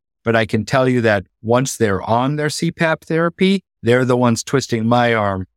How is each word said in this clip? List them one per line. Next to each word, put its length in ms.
but 100
I 100
can 200
tell 240
you 140
that 240
once 360
they're 260
on 340
their 140
C 200
pap 340
therapy, 600
they're 220
the 120
ones 260
twisting 440
my 280
arm 320